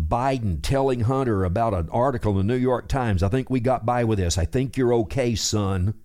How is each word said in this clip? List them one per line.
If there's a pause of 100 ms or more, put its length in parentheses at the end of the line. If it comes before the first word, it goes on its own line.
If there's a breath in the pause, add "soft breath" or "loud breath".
Biden
telling
Hunter
about
an
article
in
the
New
York
Times,
"I
think
we
got
by
with
this.
I
think
you're
okay,
son," (100)